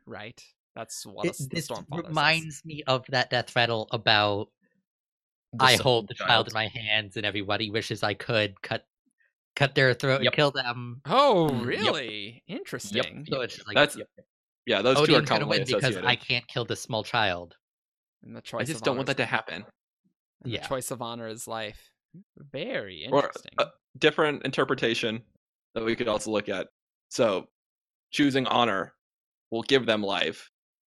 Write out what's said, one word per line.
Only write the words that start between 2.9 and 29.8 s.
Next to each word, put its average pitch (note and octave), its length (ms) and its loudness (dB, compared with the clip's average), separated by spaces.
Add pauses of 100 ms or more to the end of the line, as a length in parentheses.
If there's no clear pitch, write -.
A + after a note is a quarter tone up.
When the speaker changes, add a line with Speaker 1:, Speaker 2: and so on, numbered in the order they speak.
Speaker 2:
that B2+ 220 0
death B2 240 -2
rattle A#2 360 2
about G#2+ 580 2 (1040)
Speaker 3:
the A#2+ 100 0
Speaker 2:
I B2+ 120 8
Speaker 3:
son - 80 4
Speaker 2:
hold A#2 240 4
the - 60 -14
child G2 160 -2
Speaker 3:
child. A2 200 4
Speaker 2:
in - 40 -8
my A2 140 -2
hands, G#2+ 500 -4
and G#2 80 -2
everybody G#2 440 -2
wishes G#2+ 340 -4
I G#2 100 0
could G#2 480 -2
cut, - 240 -6 (720)
cut C#3 200 0
their C3 180 6
throat C3+ 300 0
Speaker 3:
Yep. B2 80 4
Speaker 2:
and - 40 -2
kill D3 160 4
them. B2 540 -6
Speaker 1:
Oh, G3+ 460 4
Speaker 3:
Mm, B2+ 80 -2
yep. A#2 80 -4
Speaker 1:
really? A#2+ 800 -4
Speaker 3:
Yep, G3 120 -10
Speaker 1:
Interesting. - 720 -6
Speaker 2:
So D3 80 -12
Speaker 3:
yep, B2+ 80 -4
Speaker 2:
it's - 100 -10
just - 120 -18
like, - 80 -6
Speaker 4:
That's C#3+ 200 4
Speaker 3:
yep, A2 120 -12 (100)
yep. - 80 -20 (400)
Speaker 4:
yeah, G#2 160 2
those C3 160 6
two D3 60 6
Speaker 2:
Odin D#3 120 8
Speaker 4:
are B2 40 8
Speaker 2:
couldn't C#3 80 2
Speaker 4:
commonly A2 320 2
Speaker 2:
win - 80 -2
because A2+ 160 2
I C3+ 60 2
Speaker 4:
associated. A2 380 0
Speaker 2:
can't A#2+ 200 -4
kill B2 180 -4
this G#2 160 -6
small A2 220 -4
child. F2+ 520 -2 (680)
Speaker 1:
And A2+ 120 -18
the A2+ 40 -16
Speaker 4:
I - 20 -16
Speaker 1:
choice A#2 260 -6
Speaker 4:
just D3 140 -6
Speaker 1:
of - 20 -8
Speaker 4:
don't C3 140 0
want C3 120 -4
Speaker 1:
honor C3+ 60 -2
Speaker 4:
that - 20 -4
to B2+ 60 0
Speaker 1:
is A2+ 60 -4
Speaker 4:
happen. A2 360 -4 (800)
Speaker 1:
And A#2+ 100 -6
Speaker 2:
Yeah. F#2 80 -6
Speaker 1:
the - 60 -8
choice C3 240 -6
of B2 100 -8
honor A#2 260 -10
is A2 200 -12
life. A2 440 -10 (460)
Very C3+ 720 -10
Speaker 4:
Or, C#3 140 4
Speaker 1:
interesting. - 320 -12
Speaker 4:
uh, C#3+ 80 0 (320)
different D3+ 460 2
interpretation A#2+ 800 -2 (520)
that A2+ 80 -4
we A2+ 120 2
could A#2+ 120 -2
also G#2 240 0
look G#2 180 0
at. F#2 180 -4 (420)
So, G2+ 380 2 (640)
choosing C3+ 360 2
honor G#2+ 460 2 (580)
will A2+ 120 -2
give C3 220 4